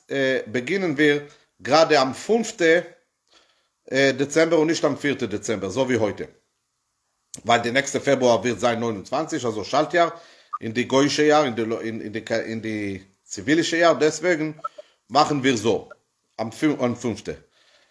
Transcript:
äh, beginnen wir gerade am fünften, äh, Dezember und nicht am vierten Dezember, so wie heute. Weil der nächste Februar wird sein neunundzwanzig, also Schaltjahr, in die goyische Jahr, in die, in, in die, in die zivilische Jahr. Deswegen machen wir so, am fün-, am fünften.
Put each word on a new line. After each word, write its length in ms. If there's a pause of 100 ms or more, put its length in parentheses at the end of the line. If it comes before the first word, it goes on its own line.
äh, 360
beginnen 520
wir 300 (320)
gerade 400
am 140
fünften, 720 (1040)
äh, 280
Dezember 440
und 100
nicht 160
am 140
vierten 320
Dezember, 400
so 200
wie 80
heute. 300 (1160)
Weil 180
der 100
nächste 300
Februar 420
wird 160
sein 200
neunundzwanzig, 640
also 180
Schaltjahr, 560 (400)
in 140
die 140
goyische 360
Jahr, 220
in 100
die, 60
in, 400
in 120
die, 60
in 420
die 440 (180)
zivilische 540
Jahr. 200
Deswegen 600 (480)
machen 360
wir 140
so, 320 (460)
am 160
fün-, 280
am 160
fünften. 420 (540)